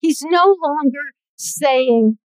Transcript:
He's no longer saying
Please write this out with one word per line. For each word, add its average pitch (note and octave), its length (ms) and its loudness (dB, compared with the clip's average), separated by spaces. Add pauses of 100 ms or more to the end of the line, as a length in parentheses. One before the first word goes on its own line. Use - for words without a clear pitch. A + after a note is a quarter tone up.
He's D#4 220 -2
no F4 400 2
longer C#4+ 500 -4 (240)
saying B3 800 0 (100)